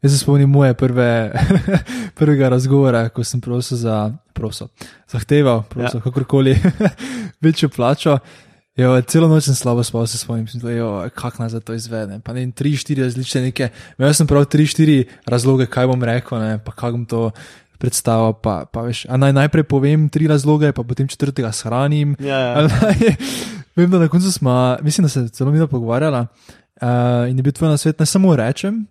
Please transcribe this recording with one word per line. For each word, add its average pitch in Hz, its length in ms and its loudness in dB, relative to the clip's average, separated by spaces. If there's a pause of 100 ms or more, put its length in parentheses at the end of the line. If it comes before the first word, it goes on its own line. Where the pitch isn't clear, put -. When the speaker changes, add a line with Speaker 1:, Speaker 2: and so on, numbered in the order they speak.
Speaker 1:
Jaz 139 80 4
se 143 80 2
spomnim 139 300 4
moje 139 240 4
prve, 120 600 0 (320)
<laughs> 196 80 -2 (380)
prvega 143 380 2
razgovora, 127 580 2
ko 117 160 -6
sem 120 180 -6
prosil 120 380 -6
za, 113 180 -2 (340)
prosil, - 360 -10 (380)
zahteval, 127 580 0
prosil, 123 340 -6
Speaker 2:
Ja. 110 60 -8
Speaker 1:
kakorkoli, 135 500 0 (460)
<laughs> 247 400 -12
večjo 156 300 2
plačo. 135 500 0 (580)
Jo, 127 220 4
celo 160 280 2
noč 156 160 4
sem 135 120 0
slabo 120 260 -2
spal, 117 220 -2
se 113 140 -4
spomnim, 120 300 -6
sem 120 120 -12
rekel, 120 140 -8
"Jo, 117 160 -4 (220)
kako - 280 -10
naj 113 100 -6
za 113 100 -8
to 113 140 -12
izvedem?" 110 460 -10
Pa 113 140 -14
ne 123 80 -8
vem, 127 100 -6
tri, 143 220 -2
štiri 139 280 -4
različne 127 420 -4
neke, 127 260 -4 (240)
imel 139 180 2
sem 151 160 0
prav 143 180 4
tri, 151 200 2
štiri 151 320 2 (260)
razloge, 127 420 2
kaj 127 220 0
bom 127 160 0
rekel, 120 360 -4
ne, 110 180 -4
pa 107 140 -12
kako 120 200 -6
bom 120 140 -6
to 117 160 -2 (540)
predstavil, 113 600 0
pa, 98 300 -6
pa - 160 -10
veš, 117 240 -8
a 127 100 -6
naj 139 180 4
najprej 147 300 2
povem 147 440 2
tri 156 200 0
razloge, 151 440 2
pa 127 120 -6
potem 123 240 -4
četrtega 135 440 -4
shranim. 143 680 -2
Speaker 2:
Ja, 139 200 -4
ja. 123 180 -2
Speaker 1:
Ali 151 140 4
naj, 220 460 2 (580)
vem, 175 160 4
da 180 100 4
na 165 80 4
koncu 175 220 2
sva, 127 500 0
mislim, 151 240 0
da 151 60 2
se 127 200 -4
celo 131 220 -2
midva 156 160 2
pogovarjala, 123 600 -2 (460)
eh, - 140 -6 (400)
in 127 100 -2
je 131 60 -2
bil 139 100 0
tvoj 160 160 0
nasvet, 151 280 0
naj 160 100 2
samo 190 280 4
rečem 196 560 -2